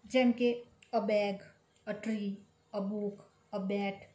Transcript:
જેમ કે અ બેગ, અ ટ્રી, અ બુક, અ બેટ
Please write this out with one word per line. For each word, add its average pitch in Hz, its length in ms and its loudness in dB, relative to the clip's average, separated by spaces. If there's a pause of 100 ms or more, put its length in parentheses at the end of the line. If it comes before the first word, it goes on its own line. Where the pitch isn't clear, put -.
જેમ 254 280 6
કે 240 160 4 (440)
અ 233 80 2
બેગ, 202 380 0 (480)
અ 214 80 -6
ટ્રી, 208 340 -4 (440)
અ 208 80 -4
બુક, 202 360 -4 (360)
અ 208 80 -6
બેટ 196 400 -2 (140)